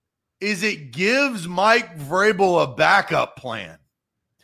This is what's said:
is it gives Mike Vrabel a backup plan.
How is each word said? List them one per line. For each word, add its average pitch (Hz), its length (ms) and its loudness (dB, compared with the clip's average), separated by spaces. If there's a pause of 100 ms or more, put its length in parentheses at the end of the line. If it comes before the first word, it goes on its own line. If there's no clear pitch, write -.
(400)
is 196 220 -4
it 156 300 -6
gives 214 560 -2
Mike 185 500 0
Vrabel 180 640 2
a 139 60 0
backup 156 680 2
plan. 101 460 -12 (640)